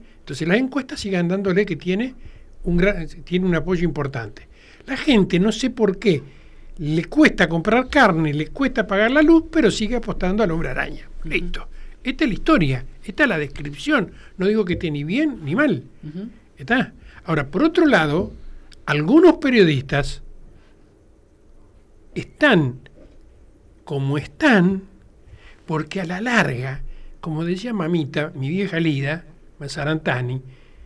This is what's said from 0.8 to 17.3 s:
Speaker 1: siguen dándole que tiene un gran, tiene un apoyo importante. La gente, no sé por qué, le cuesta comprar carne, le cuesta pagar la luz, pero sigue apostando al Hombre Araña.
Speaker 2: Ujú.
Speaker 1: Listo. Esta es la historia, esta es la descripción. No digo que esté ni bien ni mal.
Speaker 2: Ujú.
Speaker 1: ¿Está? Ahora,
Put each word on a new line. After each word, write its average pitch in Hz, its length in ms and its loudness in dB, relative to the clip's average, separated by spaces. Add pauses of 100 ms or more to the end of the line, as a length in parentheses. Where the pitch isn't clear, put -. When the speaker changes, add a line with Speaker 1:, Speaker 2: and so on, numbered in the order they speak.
Speaker 1:
siguen 185 280 -2
dándole 196 400 0
que 170 80 -6
tiene 196 400 -4 (480)
un 175 140 0
gran, 180 300 0 (160)
tiene 180 220 -2
un 175 80 2
apoyo 165 300 -2
importante. 135 640 -6 (400)
La 269 100 -6
gente, 202 420 2
no 214 120 2
sé 247 180 -2
por 202 300 0
qué, 156 240 0 (560)
le 156 260 -2
cuesta 269 440 4
comprar 214 400 2
carne, 160 440 4
le 151 140 -2
cuesta 247 400 -2
pagar 208 240 2
la 294 100 6
luz, 320 300 8
pero 277 180 4
sigue 202 280 -2
apostando 190 460 0
al 185 80 2
Hombre 160 180 -2
Araña. 143 380 -6 (120)
Speaker 2:
Ujú. 160 100 -8
Speaker 1:
Listo. - 380 -4 (360)
Esta 131 200 -2
es 233 60 2
la 190 60 0
historia, 147 500 0 (180)
esta 254 200 -2
es 269 60 2
la 175 80 0
descripción. 151 760 -2 (260)
No 185 100 0
digo 214 160 2
que 175 100 -2
esté 165 180 -4
ni 147 120 -4
bien 240 400 -2
ni 147 120 -4
mal. 226 280 0 (240)
Speaker 2:
Ujú. 185 220 -12 (280)
Speaker 1:
¿Está? 220 360 -2 (320)
Ahora, 151 220 -2